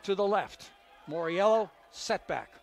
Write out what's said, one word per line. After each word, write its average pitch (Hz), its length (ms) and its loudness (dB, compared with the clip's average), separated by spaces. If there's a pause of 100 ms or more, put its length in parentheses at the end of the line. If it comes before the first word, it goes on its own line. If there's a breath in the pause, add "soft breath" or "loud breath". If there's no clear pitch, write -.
to 196 120 0
the 202 120 2
left. - 440 -2 (360)
Moriello, 175 600 2 (220)
setback. - 600 -6 (120)